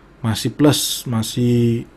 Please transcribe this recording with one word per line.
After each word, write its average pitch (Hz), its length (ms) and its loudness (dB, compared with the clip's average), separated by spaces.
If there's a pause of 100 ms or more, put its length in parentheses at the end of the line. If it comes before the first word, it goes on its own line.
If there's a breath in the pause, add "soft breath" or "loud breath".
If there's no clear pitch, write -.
(180 loud breath)
masih 113 320 -4
plus, - 560 0
masih 120 800 0 (100)